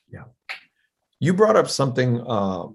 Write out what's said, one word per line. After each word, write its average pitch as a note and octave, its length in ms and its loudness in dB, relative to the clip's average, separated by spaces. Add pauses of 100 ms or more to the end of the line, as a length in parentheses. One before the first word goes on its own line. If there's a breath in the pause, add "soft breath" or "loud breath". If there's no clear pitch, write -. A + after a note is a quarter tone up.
Yeah. - 140 -16 (960)
You E3+ 140 0
brought G#3+ 220 4
up E3+ 120 4
something, B2+ 540 0
uh, G2 540 -4